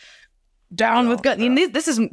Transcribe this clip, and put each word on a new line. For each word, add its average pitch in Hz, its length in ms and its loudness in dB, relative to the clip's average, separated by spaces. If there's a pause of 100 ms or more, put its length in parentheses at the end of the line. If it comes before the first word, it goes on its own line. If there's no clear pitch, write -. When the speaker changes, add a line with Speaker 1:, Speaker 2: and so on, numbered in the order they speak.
(760)
Speaker 1:
down 226 300 2
Speaker 2:
No, 233 60 0
Speaker 1:
with 240 120 -2
guns. 233 200 0
Speaker 2:
yeah. 247 120 2
Speaker 1:
This, 339 180 2
this 320 160 -4
is 233 120 0 (120)